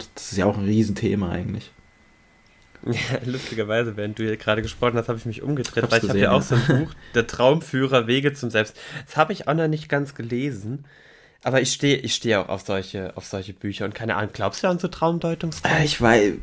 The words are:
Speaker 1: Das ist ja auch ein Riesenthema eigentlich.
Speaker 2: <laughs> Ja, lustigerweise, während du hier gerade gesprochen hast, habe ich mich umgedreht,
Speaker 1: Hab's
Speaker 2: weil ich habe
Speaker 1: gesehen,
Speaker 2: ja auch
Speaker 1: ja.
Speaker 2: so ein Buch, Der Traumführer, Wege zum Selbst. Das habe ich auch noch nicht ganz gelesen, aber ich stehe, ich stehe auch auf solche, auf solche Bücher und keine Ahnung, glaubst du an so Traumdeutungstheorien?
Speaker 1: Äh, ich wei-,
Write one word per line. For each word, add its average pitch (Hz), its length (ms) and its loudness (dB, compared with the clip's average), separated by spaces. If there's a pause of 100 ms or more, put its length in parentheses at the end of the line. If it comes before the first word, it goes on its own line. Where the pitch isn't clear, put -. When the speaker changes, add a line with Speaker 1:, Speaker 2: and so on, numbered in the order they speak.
(140)
Speaker 1:
Das - 180 -10
ist 92 60 -6
ja 95 80 2
auch 104 120 2
ein 101 60 -2
Riesenthema 101 640 0
eigentlich. 90 400 -6 (1120)
Speaker 2:
<laughs> - 0 -
Ja, 123 420 -2
lustigerweise, 113 720 -2
während 104 220 -6
du 110 60 -2
hier 110 120 -2
gerade 110 260 0
gesprochen 117 340 0
hast, 117 120 -2
habe 113 100 -2
ich 113 80 -10
mich 110 160 -8
umgedreht, 123 400 -2
Speaker 1:
Hab's 117 80 0
Speaker 2:
weil 113 100 4
ich 104 80 0
habe 98 100 2
Speaker 1:
gesehen, 98 60 4
Speaker 2:
ja - 60 4
auch 131 120 4
Speaker 1:
ja. - 0 -
Speaker 2:
so - 120 0
ein 127 120 4
Buch, 151 280 2 (200)
Der 117 120 2
Traumführer, 131 800 2
Wege 139 260 2
zum 123 180 -6
Selbst. 107 260 0 (300)
Das - 100 -12
habe 156 160 4
ich - 160 -10
auch 147 60 4
noch 160 140 2
nicht 156 200 -2
ganz 143 260 -2
gelesen, 123 720 -6 (560)
aber 127 200 2
ich 135 100 0
stehe, 143 260 2
ich - 160 -4
stehe 107 260 2
auch 90 100 -2
auf 95 120 -4
solche, 95 540 -4
auf 98 100 -12
solche 98 280 -8
Bücher 104 320 -6
und - 80 -6
keine 113 220 -2
Ahnung, 101 160 -2
glaubst - 320 -2
du 190 40 4
an 180 100 0
so 180 100 -2
Traumdeutungstheorien? 165 920 0
Speaker 1:
Äh, - 20 4
ich 147 160 -2
wei-, 113 420 6